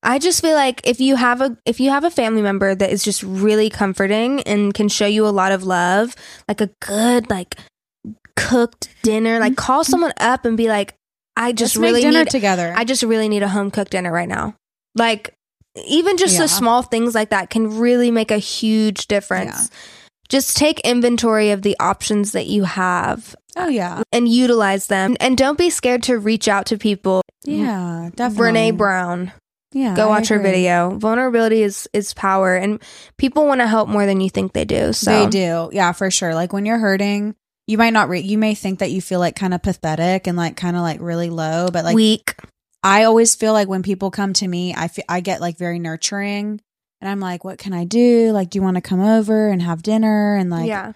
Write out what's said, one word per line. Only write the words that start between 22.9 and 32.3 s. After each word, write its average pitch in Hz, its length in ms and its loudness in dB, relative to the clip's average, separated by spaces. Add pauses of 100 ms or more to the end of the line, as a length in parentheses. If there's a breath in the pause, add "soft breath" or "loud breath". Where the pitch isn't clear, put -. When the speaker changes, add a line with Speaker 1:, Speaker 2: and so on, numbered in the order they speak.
Speaker 2:
Oh, 359 120 -4
yeah. 185 340 -2 (100)
Speaker 1:
and 240 160 2
utilize 226 600 2
them. 196 320 0
And 254 180 2
don't 269 200 2
be 349 120 2
scared 247 340 0
to 247 140 0
reach 214 300 0
out 196 200 0
to 220 100 -2
people. 196 440 0 (220)
Speaker 2:
Yeah, 190 680 -4
Speaker 1:
Brene - 40 -20
Speaker 2:
definitely. 226 560 2
Speaker 1:
Brown. 185 600 -2 (420)
Speaker 2:
Yeah, 254 220 -2
Speaker 1:
Go 214 120 4
Speaker 2:
I - 20 4
Speaker 1:
watch 214 180 2
her 214 80 4
Speaker 2:
agree. 196 160 2
Speaker 1:
video. 180 460 2
Vulnerability 226 680 2
is, 202 300 -4
is 208 200 -2
power, 190 440 0